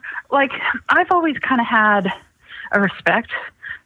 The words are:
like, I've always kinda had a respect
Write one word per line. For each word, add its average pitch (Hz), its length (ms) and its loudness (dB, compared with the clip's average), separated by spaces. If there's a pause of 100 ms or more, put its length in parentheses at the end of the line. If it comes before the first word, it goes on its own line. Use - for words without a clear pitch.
(300)
like, 277 220 2 (360)
I've 339 220 4
always 330 280 2
kinda 240 260 0
had 208 480 2 (600)
a 202 80 2
respect 196 500 0 (540)